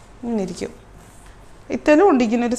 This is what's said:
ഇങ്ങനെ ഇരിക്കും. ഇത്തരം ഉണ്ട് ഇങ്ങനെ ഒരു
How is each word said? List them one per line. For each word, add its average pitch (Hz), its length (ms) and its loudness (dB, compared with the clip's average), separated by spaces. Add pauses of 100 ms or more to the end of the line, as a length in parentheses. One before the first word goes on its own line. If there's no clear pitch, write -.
(240)
ഇങ്ങനെ 233 240 -4
ഇരിക്കും. 180 240 -10 (1040)
ഇത്തരം 302 340 4
ഉണ്ട് 262 160 2
ഇങ്ങനെ 233 240 -2
ഒരു 240 100 -4